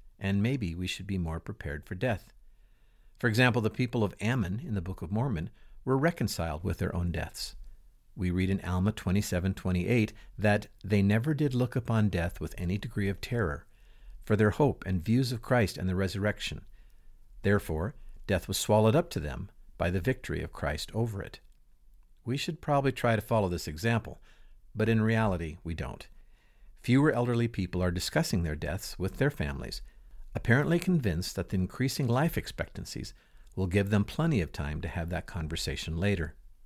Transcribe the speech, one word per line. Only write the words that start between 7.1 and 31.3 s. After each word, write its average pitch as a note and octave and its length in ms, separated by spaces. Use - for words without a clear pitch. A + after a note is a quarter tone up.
deaths. - 420
We F2+ 140
read F#2 200
in G2 140
Alma F2+ 260
twenty-seven F#2+ 640
twenty-eight F#2+ 600
that G#2 300
they G2+ 200
never A2+ 300
did C#3 220
look B2 220
upon A2 320
death E2+ 320
with - 160
any F#2 220
degree G#2 320
of F#2+ 100
terror, F#2 460
for G#2+ 100
their G#2 180
hope C3+ 340
and F#2 180
views A#2+ 260
of A#2 120
Christ A#2 340
and F2+ 100
the F#2 80
resurrection. G2 720
Therefore, G2 520
death F#2+ 220
was G2 80
swallowed A2 400
up F3 140
to F#2+ 100
them D#2 300
by F2 140
the F#2 100
victory D#2+ 420
of - 120
Christ - 400
over A2 260
it. - 200
We C3 140
should D#3+ 240
probably C#3 300
try A#2 220
to A2 60
follow G#2 300
this F2 180
example, G#2 540
but G#2+ 140
in A2+ 140
reality, G2 600
we E2+ 120
don't. - 320
Fewer C#3 320
elderly A#2+ 360
people F#2 340
are F2+ 80
discussing F#2 520
their D#2 140
deaths D#2+ 420
with F#2 200
their C#3+ 120
families, - 520
apparently C#3+ 440
convinced A#2 580